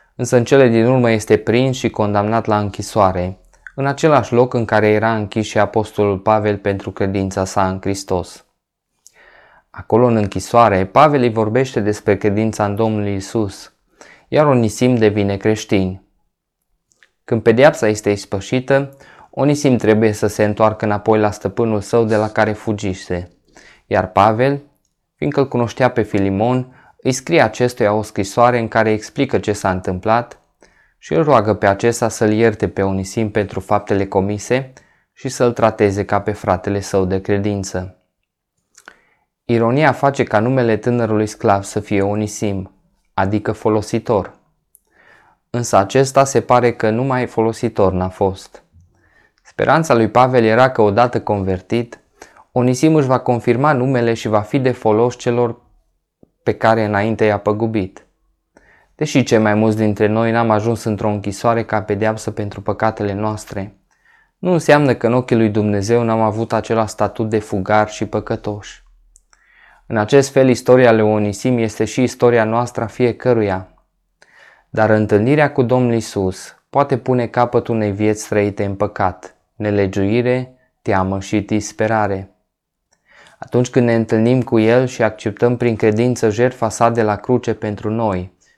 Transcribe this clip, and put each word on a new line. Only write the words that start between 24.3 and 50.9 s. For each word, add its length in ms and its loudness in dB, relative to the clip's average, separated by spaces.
fiindcă 240 -4
îl 80 0
cunoștea 420 -2
pe 120 0
Filimon, 760 -2
îi 100 0
scrie 300 0
acestuia 520 0
o 80 0
scrisoare 580 0
în 80 -2
care 240 2
explică 480 -2
ce 140 -2
s-a 160 -2
întâmplat 720 -2
și 160 -8
îl 100 2
roagă 300 2
pe 140 0
acesta 420 0
să-l 220 0
ierte 360 0
pe 140 -6
Onisim 500 -4
pentru 280 -4
faptele 460 -2
comise 680 -4
și 160 -12
să-l 220 0
trateze 540 0
ca 160 -2
pe 100 -4
fratele 480 -4
său 260 -2
de 160 -4
credință. 760 -4
Ironia 460 2
face 320 0
ca 160 0
numele 380 2
tânărului 500 0
sclav 360 0
să 160 -6
fie 220 -2
Onisim, 680 -4
adică 380 -2
folositor. 800 -2
Însă 280 0
acesta 460 2
se 180 0
pare 320 2
că 160 -2
numai 360 -2
folositor 640 0
n-a 180 -2
fost. 540 -6
Speranța 500 0
lui 160 2
Pavel 340 4
era 260 4
că, 120 0
odată 400 2